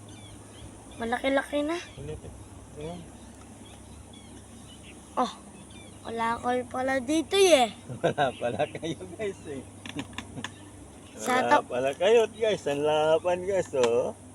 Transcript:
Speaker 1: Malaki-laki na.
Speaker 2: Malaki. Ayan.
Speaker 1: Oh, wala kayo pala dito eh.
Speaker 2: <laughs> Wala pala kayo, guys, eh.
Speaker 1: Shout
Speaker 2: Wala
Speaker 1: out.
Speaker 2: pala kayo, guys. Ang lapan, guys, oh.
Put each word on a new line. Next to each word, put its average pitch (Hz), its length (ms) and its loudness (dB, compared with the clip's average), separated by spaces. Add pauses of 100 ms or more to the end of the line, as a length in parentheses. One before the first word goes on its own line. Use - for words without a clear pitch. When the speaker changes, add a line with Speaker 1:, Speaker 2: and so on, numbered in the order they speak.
(1000)
Speaker 1:
Malaki-laki 269 640 2
na. 330 160 -2 (160)
Speaker 2:
Malaki. 143 320 -10 (480)
Ayan. 160 240 -10 (2250)
Speaker 1:
Oh, 247 180 0 (760)
wala 226 320 -2
kayo 247 280 0
pala 254 320 -2
dito 302 380 0
eh. 320 340 8 (180)
Speaker 2:
<laughs> 120 140 -8
Wala 147 320 4
pala 120 320 0
kayo, 147 320 -6 (160)
guys, 202 320 -6
eh. 139 160 -8 (1500)
Speaker 1:
Shout 254 300 2
Speaker 2:
Wala 240 160 8
Speaker 1:
out. - 80 0
Speaker 2:
pala 127 260 2
kayo, 220 360 8
guys. 214 360 0
Ang 143 160 2
lapan, 156 640 4
guys, 185 300 2
oh. 127 420 4 (200)